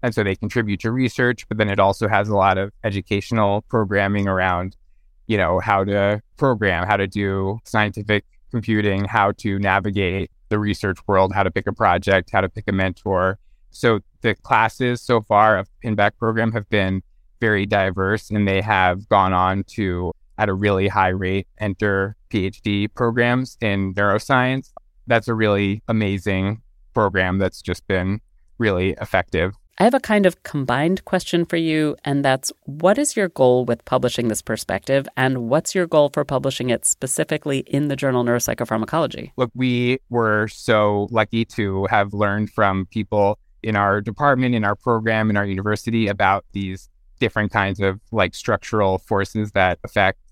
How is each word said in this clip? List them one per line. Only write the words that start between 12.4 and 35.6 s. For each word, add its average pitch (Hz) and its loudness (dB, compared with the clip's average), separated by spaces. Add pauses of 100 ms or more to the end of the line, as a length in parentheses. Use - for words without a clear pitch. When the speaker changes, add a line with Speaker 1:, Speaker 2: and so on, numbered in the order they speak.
Speaker 1:
to 95 0
pick - -12
a 104 -2
mentor. 95 -2 (320)
So 113 0 (220)
the 110 0
classes 120 0
so 120 2
far 107 4
of 98 -6 (160)
Pinback 104 0
program 113 0
have 110 -6
been 95 0 (380)
very 104 2
diverse, 98 0
and 104 0
they 95 2
have 95 0
gone 95 4
on 92 2
to, 90 -4 (260)
at 107 0
a 95 0
really 98 2
high 95 2
rate, 95 -2 (120)
enter 101 -2 (140)
P 95 -2
H 95 -10
D 101 -2
programs 123 -2
in 98 -2
neuroscience. 123 0 (340)
That's 117 2
a 117 0
really 101 0
amazing 101 -2 (320)
program 95 2
that's 95 -2
just - -6
been 95 -2 (380)
really 95 2 (100)
effective. 92 -2 (260)
Speaker 2:
I 180 4
have 240 4
a 262 2
kind 208 2
of 175 0
combined 147 -2
question 175 -2
for 170 -6
you, 156 0 (100)
and 143 -2
that's, 131 0 (140)
what 170 0
is 294 -2
your 202 0
goal 127 4
with 120 -4
publishing 123 0
this 107 -2
perspective, 120 -4 (100)
and 131 -2
what's 147 0